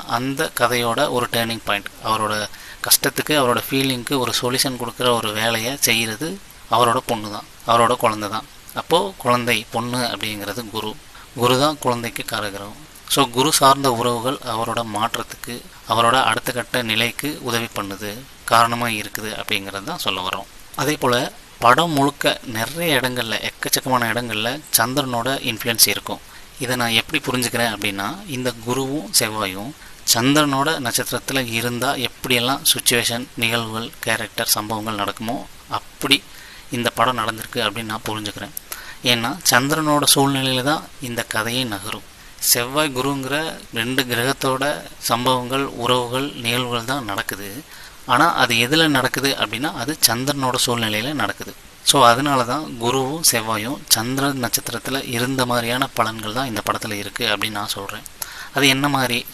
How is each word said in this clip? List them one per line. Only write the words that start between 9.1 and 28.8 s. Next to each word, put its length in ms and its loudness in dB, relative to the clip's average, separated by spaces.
குழந்தை, 320 2
பொண்ணு 260 -2
அப்படிங்கிறது 500 -6
குரு. 180 -6
குரு 240 6
தான் 200 0
குழந்தைக்கு 480 -2
காரகிரகம். 480 -6
So, 80 4
குரு 240 4
சார்ந்த 300 6
உறவுகள் 380 0
அவரோட 300 -2
மாற்றத்துக்கு, 600 -4
அவரோட 260 4
அடுத்த 220 0
கட்ட 260 -4
நிலைக்கு 400 0
உதவி 280 -2
பண்ணுது, 360 -6
காரணமா 360 6
இருக்குது 400 -8
அப்படிங்கிறது 500 -6
தான் 160 -6
சொல்ல 220 -2
வர்றோம். 200 -6
அதே 220 2
போல 120 4
படம் 340 8
முழுக்க 360 2
நிறைய 420 0
இடங்கள்ல, 380 -2
எக்கச்சக்கமான 640 0
இடங்கள்ல 400 -2
சந்திரனோட 580 0
இன்ஃப்ளூயன்ஸ் 420 2
இருக்கும். 300 -6
இதை 160 -2
நான் 260 2
எப்படி 180 0
புரிஞ்சுக்கிறேன் 540 0
அப்படின்னா, 340 -4
இந்த 260 -4
குருவும் 420 -2